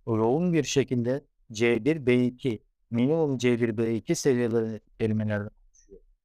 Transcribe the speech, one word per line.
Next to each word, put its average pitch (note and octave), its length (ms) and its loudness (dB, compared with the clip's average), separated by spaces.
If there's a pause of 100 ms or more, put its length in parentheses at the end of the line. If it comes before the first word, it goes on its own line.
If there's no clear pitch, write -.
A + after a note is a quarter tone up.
yoğun A#2+ 460 0
bir D#3 100 2
şekilde B2+ 640 -2 (260)
C A2+ 340 2
bir, D3 200 0
B B2 200 4
iki, B2 380 -4 (260)
minimum C3+ 480 0
C A#2+ 240 2
bir, A2+ 160 -2
B A2+ 180 -2
iki C3+ 200 -4
seviyeleri A#2 640 0 (180)
kelimelerden G#2+ 500 -2 (160)
oluşuyor. - 360 -20 (240)